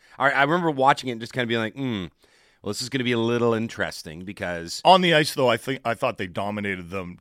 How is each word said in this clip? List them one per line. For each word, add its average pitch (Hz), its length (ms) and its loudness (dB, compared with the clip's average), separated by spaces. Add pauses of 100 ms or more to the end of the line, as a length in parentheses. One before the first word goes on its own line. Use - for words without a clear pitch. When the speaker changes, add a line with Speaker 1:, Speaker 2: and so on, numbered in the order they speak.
(200)
Speaker 1:
I, 135 120 4
I 135 120 2
remember 165 280 2
watching 135 380 2
it 123 40 -4
and 113 80 -10
just 117 120 -10
kinda 123 140 -2
being 117 120 0
like, 110 160 -4
"Hmm, 120 300 -2 (560)
well, - 80 -8
this 104 120 -6
is 127 60 -8
gonna 127 160 -2
be 123 80 0
a 120 80 0
little 117 340 2
interesting 90 720 -6
because" 87 600 -8
Speaker 2:
On 185 160 8
the 175 120 4
ice, 151 200 2
though, 131 160 2
I 113 80 4
think, 135 260 -6
I 117 100 -2
thought 117 240 -4
they 98 100 -6
dominated 98 640 -6
them 90 320 -8